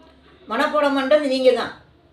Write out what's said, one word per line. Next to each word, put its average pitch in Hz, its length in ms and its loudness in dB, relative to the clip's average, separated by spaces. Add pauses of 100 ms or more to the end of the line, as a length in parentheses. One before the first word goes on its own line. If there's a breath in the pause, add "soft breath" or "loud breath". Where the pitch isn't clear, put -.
(500)
மனப்பாடம் 285 480 0
பண்றது 269 220 0
நீங்க 262 320 2
தான். - 300 -6 (320)